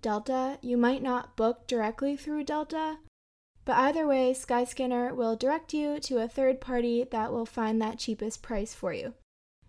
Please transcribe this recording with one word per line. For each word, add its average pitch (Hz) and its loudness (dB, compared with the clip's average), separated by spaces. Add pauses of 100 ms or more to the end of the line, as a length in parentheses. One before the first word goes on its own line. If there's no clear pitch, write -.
Delta, 262 -2
you 247 0
might 247 4
not 247 -2
book 233 0
directly 240 0
through 302 -4
Delta, 311 -4 (680)
but 262 2
either 294 4
way, 262 4
Skyscanner 247 0
will 226 2
direct 302 0
you 294 0
to 254 0
a 233 -2
third 262 2
party 240 2
that 226 -2
will 226 -2
find 220 0
that 226 -2
cheapest 220 -6
price 220 -4
for 175 -2
you. - -6 (540)